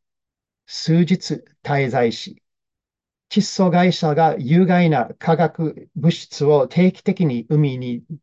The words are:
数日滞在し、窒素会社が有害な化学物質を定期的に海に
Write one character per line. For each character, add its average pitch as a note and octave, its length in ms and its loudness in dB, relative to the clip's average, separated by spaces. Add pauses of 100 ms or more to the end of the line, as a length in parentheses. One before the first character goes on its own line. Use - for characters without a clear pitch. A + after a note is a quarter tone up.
(680)
数 E3 380 0
日 E3 400 -4 (180)
滞 C#3 280 -2
在 A#2+ 220 0
し、 - 300 -16 (880)
窒 G#3 120 0
素 F#3 280 0
会 F3 220 4
社 D#3 220 -2
が D#3 240 2
有 E3 280 2
害 F3 240 2
な B2 280 -2
化 E3 180 0
学 D#3+ 600 -4
物 E3 160 2
質 - 320 -8
を C#3+ 240 2
定 F3+ 240 2
期 - 100 -12
的 F#3+ 240 -2
に A#2+ 220 -4
海 D3 300 0
に B2 260 -8 (180)